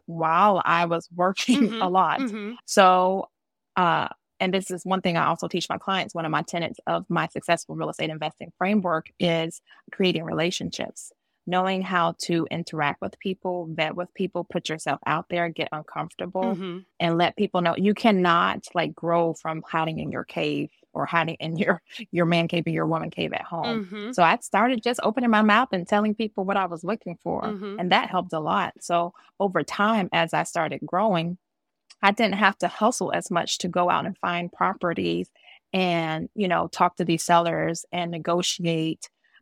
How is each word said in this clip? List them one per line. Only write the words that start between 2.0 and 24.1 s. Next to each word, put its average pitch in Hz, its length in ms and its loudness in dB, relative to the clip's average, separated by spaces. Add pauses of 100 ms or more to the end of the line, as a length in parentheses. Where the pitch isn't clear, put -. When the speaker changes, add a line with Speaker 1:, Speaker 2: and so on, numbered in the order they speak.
Speaker 2:
mm-hmm. 214 320 -6 (140)
Speaker 1:
So, 185 640 4 (480)
uh, 165 320 2 (300)
and 185 160 0
this 190 160 -4
is 180 140 -8
one 190 160 0
thing 175 160 0
I 156 100 2
also 165 220 -2
teach 170 200 -4
my 175 100 -4
clients. 190 360 -4
One 165 100 -4
of 156 60 -4
my 151 120 0
tenets - 440 -6
of 170 220 -2
my 165 200 0
successful 170 460 -4
real 156 160 -4
estate 156 200 -6
investing 156 480 -10
framework 185 480 0 (120)
is 165 420 -2 (320)
creating 170 320 0
relationships, 165 880 -4 (340)
knowing 185 360 0
how 175 400 0
to 170 280 0
interact 156 500 -4
with - 200 -8
people, 180 500 -6
vet 156 240 -4
with 175 200 -8
people, 180 280 -4
put - 260 -6
yourself 156 380 -4
out 156 220 -2
there, 170 200 -2
get 165 220 -6
uncomfortable, 170 720 -6
Speaker 2:
Mm-hmm. 185 360 -4 (200)
Speaker 1:
and 165 200 2
let 175 180 2
people 185 240 0
know 175 160 2
you 202 180 4
cannot, 185 680 4 (100)
like, 165 220 -2
grow 170 380 2
from 160 280 -6
hiding 160 380 -2
in 151 100 -6
your 127 140 -6
cave 151 460 -4 (220)
or 147 140 -4
hiding 165 300 0
in 160 200 -6
your, 175 240 0 (300)
your 170 160 2
man 170 220 2
cave 165 180 -2
or 170 40 -2
your 160 160 0
woman 160 240 -2
cave 160 220 -4
at - 100 -4
home. 202 420 -4
Speaker 2:
Mm-hmm. 208 280 -10